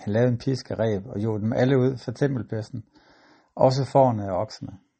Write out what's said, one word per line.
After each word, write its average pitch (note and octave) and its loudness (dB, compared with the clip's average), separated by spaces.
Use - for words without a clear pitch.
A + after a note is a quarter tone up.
Han G2+ -6
lavede B2 4
en A#2 -2
pisk - -4
af - -6
reb G#2 0
og G2+ -6
jog A2 -2
dem G#2+ -2
alle C3 4
ud B2+ 2
fra - -10
tempelpladsen, A2+ -4
også C3 2
fårene A#2 2
og F2 -2
okserne. - -8